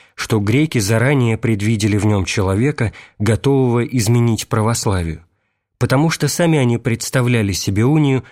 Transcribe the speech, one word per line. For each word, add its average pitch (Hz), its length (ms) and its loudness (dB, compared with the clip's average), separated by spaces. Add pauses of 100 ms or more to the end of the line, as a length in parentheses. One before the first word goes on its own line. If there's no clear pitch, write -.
(140)
что - 260 -2
греки 123 380 0
заранее 113 580 2
предвидели 107 640 0
в 101 80 0
нём 101 180 2
человека, 104 720 -2 (240)
готового 120 640 0
изменить 117 640 0
православию, 101 800 -2 (500)
потому 135 320 0
что - 180 -2
сами 165 320 0
они 120 200 2
представляли 117 760 -2
себе 98 320 -2
унию 139 480 2